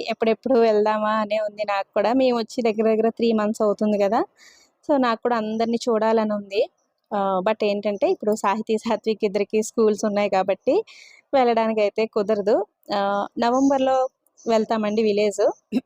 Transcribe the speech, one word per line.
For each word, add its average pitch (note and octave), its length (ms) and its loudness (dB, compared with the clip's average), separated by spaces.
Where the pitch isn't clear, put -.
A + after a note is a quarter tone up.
ఎప్పుడెప్పుడు A3+ 520 0
వెళ్దామా G#3+ 580 2
అనే G#3+ 240 -4
ఉంది G#3 240 -6
నాకు G3 260 -4
కూడా. G#3 220 0
మేము C4 240 2
వచ్చి A3+ 240 -6
దగ్గర A3 240 0
దగ్గర A3 240 2
త్రీ A#3 220 -2
మంత్స్ G#3+ 300 0
అవుతుంది G#3+ 360 0
కదా. G3+ 220 0
So C#4+ 100 2
నాకు A#3 240 0
కూడా A#3+ 160 0
అందరినీ A3 420 -2
చూడాలని A3 540 0
ఉంది. G3+ 280 -4
ఆహ్, G3 280 0
but G#3+ 240 -2
ఏంటంటే G3+ 460 -2
ఇప్పుడు G#3+ 280 -2
సాహితీ, A3 420 -2
సాత్విక్ A3 440 -4
ఇద్దరికి G3+ 380 -2
స్కూల్స్ G#3+ 420 0
ఉన్నాయి G3+ 260 0
కాబట్టి F#3+ 460 0
వెళ్ళడానికి A3+ 500 2
అయితే G#3 280 0
కుదరదు. G#3 460 0
ఆహ్, G3+ 340 0
నవంబర్లో C4 580 2
వెళ్తామండి A3 560 0
విలేజ్. G#3 420 0